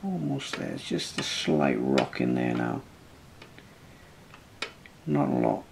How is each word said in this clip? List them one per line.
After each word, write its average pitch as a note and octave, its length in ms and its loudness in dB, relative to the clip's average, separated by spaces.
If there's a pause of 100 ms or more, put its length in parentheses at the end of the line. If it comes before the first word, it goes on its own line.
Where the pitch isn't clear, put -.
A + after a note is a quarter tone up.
almost D3+ 540 -4
there. - 160 -6
It's - 100 -10
just - 360 -4
a - 40 -4
slight D2 560 2
rock C2 400 2
in B1 160 2
there B1 180 0
now. A#1 280 -2 (2250)
Not D3 220 2
a C3+ 100 2
lot. A#2 320 2